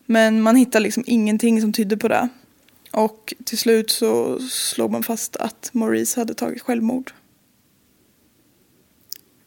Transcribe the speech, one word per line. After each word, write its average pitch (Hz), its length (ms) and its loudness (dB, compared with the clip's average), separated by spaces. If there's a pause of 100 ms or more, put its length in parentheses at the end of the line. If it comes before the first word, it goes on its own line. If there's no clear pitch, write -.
Men 220 360 4
man 226 140 6
hittade 240 260 4
liksom 208 240 -2
ingenting 220 540 2
som 214 120 0
tydde 214 240 0
på 220 120 -2
det. 247 200 2 (640)
Och - 440 -4 (100)
till 220 140 -6
slut 226 320 2
så 220 500 0
slog 247 500 -4
man 233 120 -4
fast - 340 -6
att - 360 -8
Maurice 226 480 -2
hade 233 140 -4
tagit 240 280 -6
självmord. 240 500 -4 (2250)